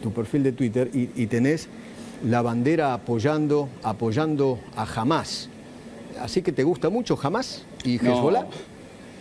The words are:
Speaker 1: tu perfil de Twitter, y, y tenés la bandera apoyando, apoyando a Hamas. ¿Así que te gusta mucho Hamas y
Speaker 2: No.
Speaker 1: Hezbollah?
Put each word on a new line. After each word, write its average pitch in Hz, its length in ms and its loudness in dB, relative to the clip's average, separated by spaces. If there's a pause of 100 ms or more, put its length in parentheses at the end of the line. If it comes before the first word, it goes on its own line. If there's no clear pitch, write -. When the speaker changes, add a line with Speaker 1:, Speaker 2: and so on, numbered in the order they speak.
Speaker 1:
tu 110 100 -2
perfil 120 320 0
de 131 80 4
Twitter, 123 420 0
y, 123 200 0
y 117 120 0
tenés 131 420 2 (540)
la 120 200 4
bandera 127 500 2
apoyando, 143 800 2 (120)
apoyando 131 760 2 (180)
a 110 80 -2
Hamas. 123 640 0 (720)
¿Así 165 220 0
que - 100 0
te 131 120 2
gusta 156 260 2
mucho 214 320 0
Hamas 202 420 -2 (180)
y 123 200 2
Speaker 2:
No. 123 120 6
Speaker 1:
Hezbollah? 147 320 4 (760)